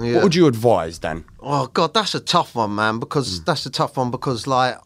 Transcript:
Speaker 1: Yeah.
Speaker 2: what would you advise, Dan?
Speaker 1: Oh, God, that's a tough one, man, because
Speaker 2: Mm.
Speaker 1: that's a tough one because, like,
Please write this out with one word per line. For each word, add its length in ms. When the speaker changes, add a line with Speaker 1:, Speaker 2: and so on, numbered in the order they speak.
Speaker 1:
Yeah. 120
Speaker 2:
what 80
would 120
you 120
advise, 520
Dan? 240
Speaker 1:
Oh, 260
God, 260
that's 220
a 40
tough 360
one, 200
man, 240
because 400
Speaker 2:
Mm. 60
Speaker 1:
that's 200
a 40
tough 280
one 140
because, 360
like, 380